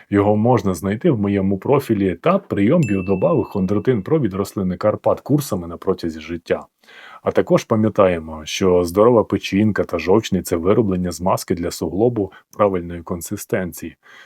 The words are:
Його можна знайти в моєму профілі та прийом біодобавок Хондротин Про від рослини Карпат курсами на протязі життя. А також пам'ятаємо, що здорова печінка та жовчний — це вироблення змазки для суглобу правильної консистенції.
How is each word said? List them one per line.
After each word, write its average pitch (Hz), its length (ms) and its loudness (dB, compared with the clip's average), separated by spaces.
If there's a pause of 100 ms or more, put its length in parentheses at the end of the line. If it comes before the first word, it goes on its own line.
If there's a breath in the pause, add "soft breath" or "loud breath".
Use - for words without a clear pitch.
Його 101 260 4
можна 107 380 2
знайти 101 380 0
в 113 80 0
моєму 98 380 0
профілі 101 580 0
та 190 240 0
прийом 117 420 2
біодобавок 98 680 0
Хондротин 101 540 0
Про 160 180 -2
від 101 140 -2
рослини 95 440 -4
Карпат 104 440 0
курсами 110 460 -2
на 82 100 -12
протязі 87 420 -4
життя. 82 460 -6 (580 loud breath)
А 98 80 -2
також - 320 2
пам'ятаємо, 90 840 0
що 90 380 2
здорова 104 400 4
печінка 98 600 0
та 85 160 -6
жовчний — 92 440 0
це - 120 -4
вироблення 92 560 0
змазки 90 440 -4
для 85 160 -4
суглобу 101 600 -2 (260 loud breath)
правильної 87 440 -2
консистенції. 90 960 -8 (300 loud breath)